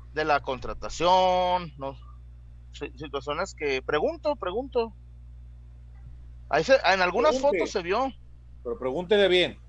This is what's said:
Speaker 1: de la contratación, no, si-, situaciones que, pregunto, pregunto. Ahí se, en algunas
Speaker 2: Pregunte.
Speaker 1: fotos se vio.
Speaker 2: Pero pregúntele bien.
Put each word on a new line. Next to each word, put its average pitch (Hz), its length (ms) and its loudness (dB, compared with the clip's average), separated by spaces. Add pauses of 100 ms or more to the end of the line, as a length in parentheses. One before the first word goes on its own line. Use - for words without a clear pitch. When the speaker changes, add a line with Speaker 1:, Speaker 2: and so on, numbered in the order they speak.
(120)
Speaker 1:
de 151 120 -2
la 147 160 2
contratación, 175 1400 0
no, 135 220 -10 (760)
si-, - 240 -12
situaciones 147 580 -6
que, 135 280 -4
pregunto, 285 540 -2
pregunto. 226 560 -6 (1600)
Ahí 160 140 2
se, 269 140 6 (100)
en 185 160 4
algunas 208 320 4
Speaker 2:
Pregunte. 262 240 2
Speaker 1:
fotos - 140 -2
se 196 100 -4
vio. 226 300 -2 (500)
Speaker 2:
Pero 120 160 -8
pregúntele 175 500 4
bien. 175 300 4 (100)